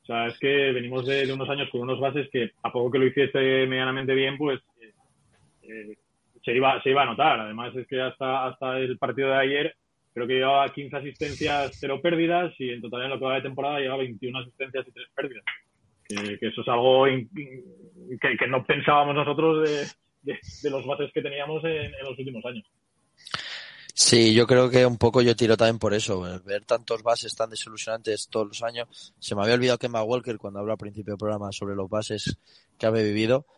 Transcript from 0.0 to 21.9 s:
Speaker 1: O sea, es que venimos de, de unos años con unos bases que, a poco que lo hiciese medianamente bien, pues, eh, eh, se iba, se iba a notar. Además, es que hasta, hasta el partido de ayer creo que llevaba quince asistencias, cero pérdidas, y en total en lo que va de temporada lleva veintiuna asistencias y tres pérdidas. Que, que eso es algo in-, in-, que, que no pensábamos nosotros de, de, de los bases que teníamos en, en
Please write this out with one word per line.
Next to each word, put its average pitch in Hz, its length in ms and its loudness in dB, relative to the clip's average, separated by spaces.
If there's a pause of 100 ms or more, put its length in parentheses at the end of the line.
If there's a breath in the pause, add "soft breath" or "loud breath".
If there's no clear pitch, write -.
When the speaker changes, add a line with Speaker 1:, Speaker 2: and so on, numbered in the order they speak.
Speaker 1:
O - 20 -20
sea, 117 220 -4
es 117 100 -8
que 139 340 2
venimos 123 360 -4
de, 139 180 0
de 131 80 -2
unos 135 160 -6
años 143 220 -4
con 120 100 -4
unos 127 180 -2
bases 135 320 -2
que, 117 200 -2 (100)
a 113 100 -4
poco 123 200 0
que 135 80 2
lo 131 80 6
hiciese 131 580 2
medianamente 131 480 -2
bien, 135 240 0
pues, 143 220 -2 (220)
eh, 107 120 -20 (680)
eh, 107 340 -16 (480)
se 120 100 0
iba, 131 280 4
se 135 80 2
iba 139 100 4
a 131 60 4
notar. 131 320 2
Además, 113 360 -8
es 123 120 -10
que 131 120 -4
hasta, 131 500 -2
hasta 131 280 -6
el 127 220 -4
partido 135 300 -2
de 135 80 2
ayer 143 380 0 (380)
creo 120 140 -4
que 131 80 0
llevaba 135 360 4
quince 143 240 -10
asistencias, 143 840 -4
cero 135 200 -4
pérdidas, 170 600 0
y 127 100 -6
en 120 120 -10
total 120 240 -8
en 135 40 -6
lo 131 80 -4
que 131 80 -4
va 131 100 0
de 131 60 -2
temporada 139 380 -4
lleva 135 180 -2
veintiuna 127 440 -6
asistencias 127 460 -8
y 120 40 -20
tres - 240 -20
pérdidas. 127 280 -8 (640)
Que, 104 300 -6
que 113 120 -4
eso 117 120 -8
es - 60 -6
algo 131 400 6
in-, 131 280 0
in-, 131 840 -16
que, 123 160 0
que 123 100 0
no 127 160 0
pensábamos 143 520 4
nosotros 151 520 2
de, 147 200 -2 (340)
de, - 180 -6 (220)
de 147 80 -2
los 135 160 -4
bases 139 260 -4
que 147 120 -2
teníamos 143 400 -6
en, 156 220 -2
en 143 180 -12